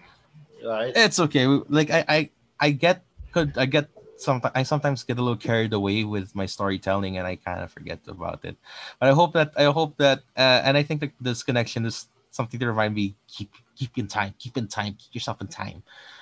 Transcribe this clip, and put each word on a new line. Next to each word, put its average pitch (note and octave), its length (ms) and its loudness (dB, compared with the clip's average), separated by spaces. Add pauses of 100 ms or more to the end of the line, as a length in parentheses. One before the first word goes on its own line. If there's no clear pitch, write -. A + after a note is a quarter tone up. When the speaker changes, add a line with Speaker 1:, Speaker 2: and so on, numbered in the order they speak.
(640)
Speaker 1:
Right? A2+ 300 -2
Speaker 2:
It's A3 260 4
okay. C#3+ 260 4
We, C#3 220 4
like, D3+ 220 2
I, D#3+ 180 2
I, D3+ 220 2 (300)
I D3 100 4
get, E3+ 320 2 (300)
could, D3+ 260 0
I C3 80 2
get D3 220 0 (300)
someti-, B2+ 360 -2
I C3 80 0
sometimes C#3+ 420 -2
get A#2+ 140 -4
a B2 40 -2
little B2 140 0
carried A2 380 0
away G2+ 300 0
with G2+ 300 -6
my G2 120 -4
storytelling, F#2+ 720 -2
and F2+ 80 -6
I F#2 100 -6
kinda F2+ 320 -8
forget E2+ 400 -14
about E2+ 360 -10
it. E2+ 120 -12 (420)
But C3+ 120 6
I - 20 8
hope D#3+ 220 4
that, D#3 220 2
I D3 80 4
hope D3 340 2
that, C#3 220 4 (160)
uh, B2+ 280 4
and C#3 140 4
I D3 40 4
think D3+ 200 -4
that C#3+ 180 -6
this B2 220 -4
connection A#2 420 -2
is - 240 -8 (220)
something A#2 280 -6
to B2 80 -2
remind G#2+ 280 0
me, G2 200 -2 (140)
keep, - 240 -14 (240)
keep - 220 -8
in G#2 100 -6
time, G2+ 300 -4
keep - 180 -16
in A2+ 100 -4
time, G#2 320 -8
keep - 160 -20
yourself A#2 280 -8
in G2 60 -8
time. G2 340 -14 (400)